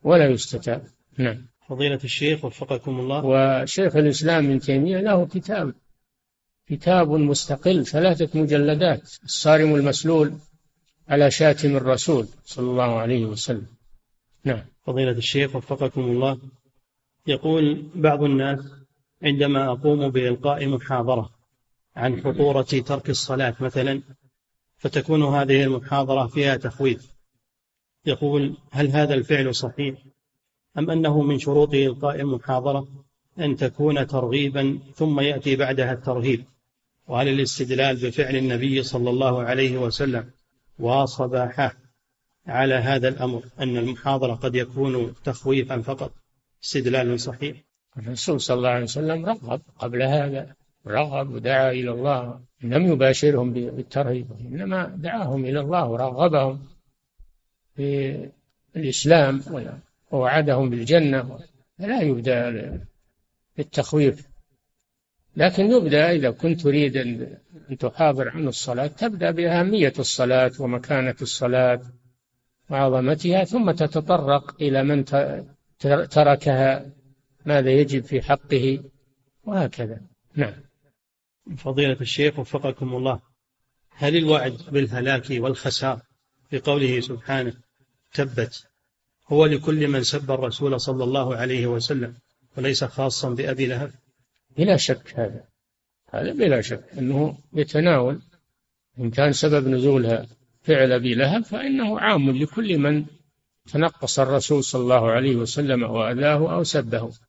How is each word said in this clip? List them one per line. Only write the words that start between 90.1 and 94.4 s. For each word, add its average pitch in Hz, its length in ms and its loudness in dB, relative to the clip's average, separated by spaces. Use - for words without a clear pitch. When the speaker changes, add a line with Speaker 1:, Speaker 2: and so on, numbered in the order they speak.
Speaker 2:
الرسول 131 500 -2
صلى 131 220 -2
الله 127 320 -2
عليه 123 320 -2
وسلم 120 460 -4
وليس 135 260 -2
خاصا 135 460 -4
بأبي 131 360 -4
لهب؟ 127 260 -6